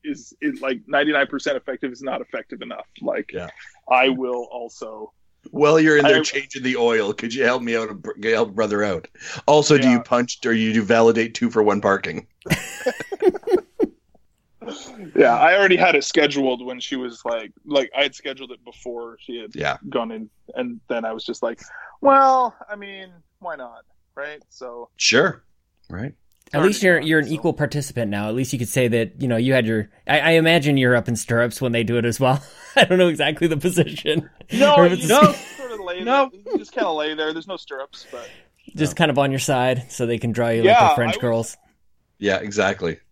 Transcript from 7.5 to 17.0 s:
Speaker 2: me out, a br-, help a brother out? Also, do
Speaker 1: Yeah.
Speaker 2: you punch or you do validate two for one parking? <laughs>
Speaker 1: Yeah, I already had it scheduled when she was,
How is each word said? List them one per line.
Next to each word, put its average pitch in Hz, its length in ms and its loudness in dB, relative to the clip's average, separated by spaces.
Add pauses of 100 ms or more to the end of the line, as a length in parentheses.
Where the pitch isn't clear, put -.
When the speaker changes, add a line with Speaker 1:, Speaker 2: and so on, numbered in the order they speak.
Speaker 2:
me 117 120 -4
out, 113 140 -4
a 104 60 -12
br-, 95 160 -12 (180)
help 110 200 2
a - 20 -16
brother 104 320 -2
out? 95 240 -4 (400)
Also, 147 320 6
do 127 80 4
Speaker 1:
Yeah. 120 60 6
Speaker 2:
you 117 80 2
punch 123 440 -2
or 113 80 2
you 110 180 0
do 110 120 2
validate 113 500 4
two 117 160 -2
for 110 140 2
one 101 180 2
parking? 98 460 -2 (200)
<laughs> - 100 0 (2500)
Speaker 1:
Yeah, 120 200 6
I 170 220 4
already 185 200 4
had 170 180 4
it 139 80 2
scheduled 135 640 0
when 127 140 -12
she 139 160 -10
was, 123 300 -10